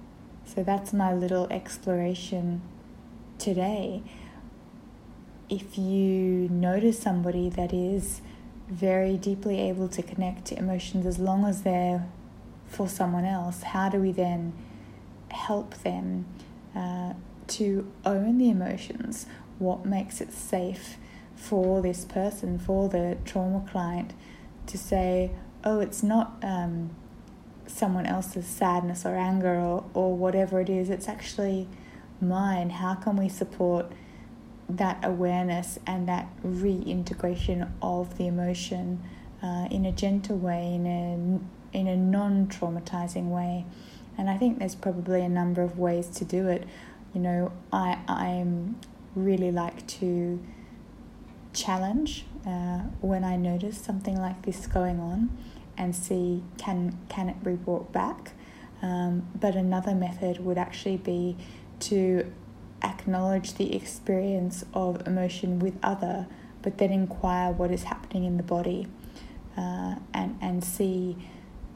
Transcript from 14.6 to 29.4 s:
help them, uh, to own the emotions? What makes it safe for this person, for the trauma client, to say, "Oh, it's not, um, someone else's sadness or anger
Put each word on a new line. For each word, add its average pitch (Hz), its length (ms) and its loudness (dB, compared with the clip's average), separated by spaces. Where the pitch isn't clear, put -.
help - 520 -2
them, 180 420 -2
uh, 180 380 -4
to 196 420 0
own 202 340 4
the 247 120 8
emotions? - 800 -2
What 185 260 2
makes 196 340 0
it - 140 -6
safe - 640 -4
for 190 460 4
this 180 240 0
person, 190 520 -2
for 190 320 4
the 175 340 2
trauma 190 460 0
client, 175 440 -2
to - 120 -8
say, 185 520 2
"Oh, 214 160 4
it's - 220 0
not, 220 420 4
um, 170 460 0
someone 185 400 2
else's 185 400 -2
sadness 175 580 2
or 185 100 0
anger 185 400 4